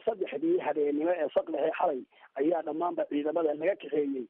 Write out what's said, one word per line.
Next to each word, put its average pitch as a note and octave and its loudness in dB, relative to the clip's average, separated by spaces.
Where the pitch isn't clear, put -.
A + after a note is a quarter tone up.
saddexdii F3+ 0
habeenimo D3 0
ee D#3+ 0
saqdhexe D#3 2
xalay D3 2
ayaa D#3 2
dhammaanba D#3+ -2
ciidamada D3+ 0
laga D#3+ 0
kaxeeyey C#3 -2